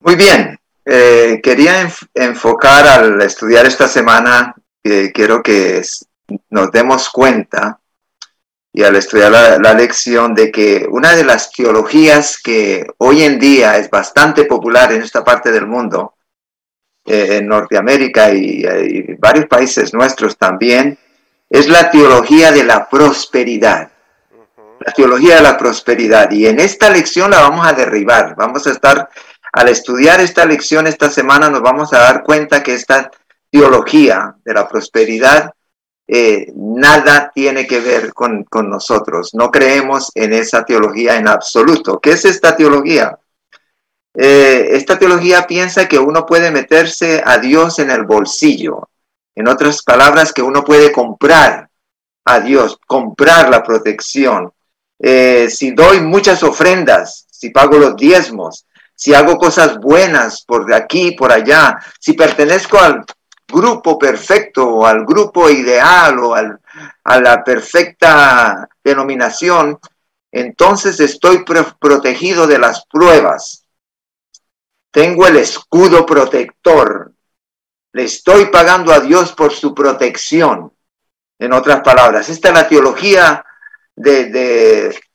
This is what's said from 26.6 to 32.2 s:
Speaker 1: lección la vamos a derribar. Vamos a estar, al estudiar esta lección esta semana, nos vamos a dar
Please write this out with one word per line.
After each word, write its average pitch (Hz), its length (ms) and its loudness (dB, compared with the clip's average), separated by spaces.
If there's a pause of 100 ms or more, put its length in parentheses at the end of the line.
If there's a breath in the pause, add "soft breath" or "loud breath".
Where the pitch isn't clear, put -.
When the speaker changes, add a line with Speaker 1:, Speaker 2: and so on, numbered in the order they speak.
Speaker 1:
lección 185 400 -2
la 180 120 4
vamos 160 260 0
a 156 60 0
derribar. 113 640 -2
Vamos 123 320 -6
a 135 40 -2
estar, 135 380 0 (420 loud breath)
al 120 160 -2
estudiar 127 540 0
esta 175 240 0
lección 156 420 -2
esta 151 220 -2
semana, 143 400 0
nos 135 120 -4
vamos 127 300 -2
a 127 80 2
dar 123 240 2